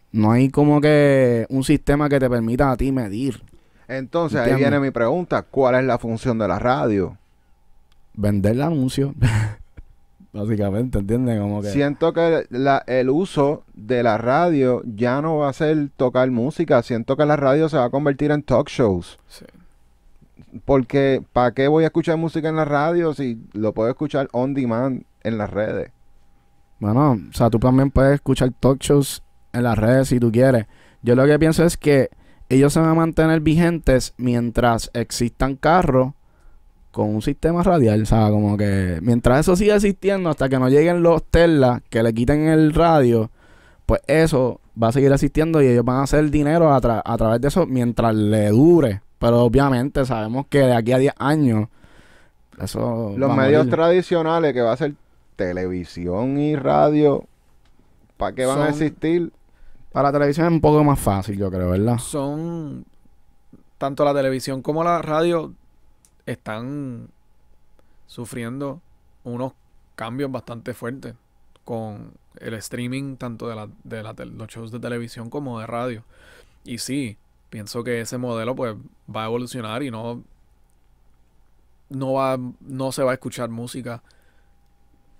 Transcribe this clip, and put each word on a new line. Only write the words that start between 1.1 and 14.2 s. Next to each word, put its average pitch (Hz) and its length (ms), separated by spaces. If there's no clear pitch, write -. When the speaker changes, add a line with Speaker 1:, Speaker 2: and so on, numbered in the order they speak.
Speaker 1:
un 131 140
sistema 147 460
que 139 100
te 131 100
permita 123 420
a 123 40
ti 131 160
medir. 123 500
Speaker 2:
Entonces, 135 520
ahí 120 100
Speaker 1:
¿Entiendes? 139 220
Speaker 2:
viene 143 140
mi 131 60
pregunta, 127 520
¿cuál 127 320
es 131 100
la 120 140
función 117 400
de 104 100
la 90 100
radio? 110 580
Speaker 1:
Vender 104 400
el 127 100
anuncio. 139 560
<laughs> - 1160
Básicamente, 104 640
¿entiendes? 113 400
Como 104 220
que 101 80
Speaker 2:
Siento 143 420
que 165 380
la, 135 380
el 127 220
uso 151 540
de 120 300
la 110 140
radio 131 640